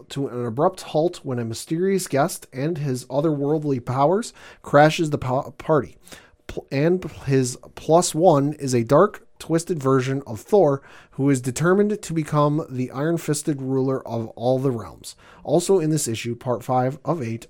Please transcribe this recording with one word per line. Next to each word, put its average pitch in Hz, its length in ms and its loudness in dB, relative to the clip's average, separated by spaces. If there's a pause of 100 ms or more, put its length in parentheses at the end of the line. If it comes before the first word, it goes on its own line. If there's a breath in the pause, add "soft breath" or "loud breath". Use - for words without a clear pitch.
(100)
to 139 180 -4
an 120 180 -6
abrupt 143 360 0
halt 165 420 -2
when 127 160 -4
a 117 60 -4
mysterious 175 640 -2
guest 143 420 -2
and 147 260 -4
his 131 280 -4
otherworldly 147 800 -2
powers 147 480 0 (280 loud breath)
crashes 151 500 4
the 139 60 -2
pa-, 127 340 -4
party. - 440 0 (520 loud breath)
Pl-, - 220 -10
and 170 320 0 (240)
his 131 320 0 (180)
plus 170 380 2
one 151 400 4
is 135 200 -2
a 117 100 2
dark, 151 420 2 (120)
twisted 165 440 -2
version 135 460 0
of 110 140 -10
Thor 151 400 4 (300 loud breath)
who 139 180 0
is 135 100 4
determined 185 640 0
to - 120 -10
become 147 560 0
the 127 220 -6
iron-fisted 151 680 -2
ruler 131 440 -2
of 117 240 -6
all 127 300 0
the 135 120 0
realms." 87 440 -10 (280 loud breath)
Also 175 360 2
in 156 120 0
this 151 160 0
issue, 117 280 -6
part 120 280 -4
five 127 420 0
of 165 160 -2
eight 113 280 -8